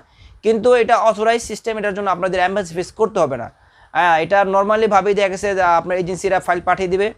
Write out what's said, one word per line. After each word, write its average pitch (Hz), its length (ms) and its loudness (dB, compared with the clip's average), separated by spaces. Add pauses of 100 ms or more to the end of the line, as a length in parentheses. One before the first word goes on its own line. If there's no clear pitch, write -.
(440)
কিন্তু 226 300 2
এটা 233 240 4
অথরাইজ 220 440 2
সিস্টেম, 220 360 -8
এটার 202 160 -4
জন্য 202 160 -4
আপনাদের 180 300 -2
এম্বাসি 180 360 -2
ফিস 175 160 -6
করতে 214 280 -2
হবে 135 180 0
না। 110 140 -12 (420)
হ্যাঁ, 165 280 2
এটা 196 220 2
normally 202 440 2
ভাবেই 202 260 2
দেখা 196 140 0
গেছে 196 280 -4
যে 190 60 0
আপনার 175 360 0
এজেন্সিরা 185 420 -2
ফাইল 175 220 -2
পাঠিয়ে 180 280 -2
দিবে, 196 280 -2